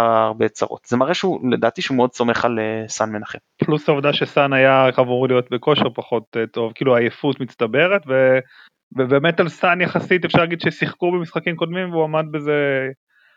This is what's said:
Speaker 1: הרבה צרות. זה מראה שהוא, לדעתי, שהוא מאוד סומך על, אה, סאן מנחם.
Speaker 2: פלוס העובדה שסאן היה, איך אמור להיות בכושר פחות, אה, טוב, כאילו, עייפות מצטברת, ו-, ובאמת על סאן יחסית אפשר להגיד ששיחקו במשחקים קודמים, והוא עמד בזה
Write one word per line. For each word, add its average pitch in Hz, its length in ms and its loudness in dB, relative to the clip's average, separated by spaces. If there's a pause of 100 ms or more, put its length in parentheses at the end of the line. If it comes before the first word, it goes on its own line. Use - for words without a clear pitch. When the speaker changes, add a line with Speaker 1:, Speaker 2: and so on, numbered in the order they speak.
(260)
Speaker 1:
הרבה 110 220 0
צרות. - 380 -6
זה 120 120 0
מראה 135 160 2
שהוא, 156 380 -2
לדעתי, 117 300 0
שהוא 135 160 -2
מאוד 123 160 2
סומך 117 320 0
על, 117 140 -2
אה, 110 280 -4
סאן 110 240 -4
מנחם. 107 260 -10 (200)
Speaker 2:
פלוס 151 320 -2
העובדה 143 240 0
שסאן 139 400 0
היה, 131 340 6
איך 127 120 0
אמור 123 280 2
להיות 123 240 0
בכושר 135 420 0
פחות, 113 440 -6
אה, 113 100 -2
טוב, 113 280 -4
כאילו, 131 200 2
עייפות 120 440 0
מצטברת, 139 680 0
ו-, 131 320 4 (580)
ובאמת 139 420 2
על 180 100 2
סאן 180 320 0
יחסית 175 440 0
אפשר 170 140 2
להגיד 170 220 -2
ששיחקו 175 500 -4
במשחקים 170 440 -4
קודמים, 175 360 -6
והוא 160 120 0
עמד 156 280 -2
בזה 143 580 -2 (480)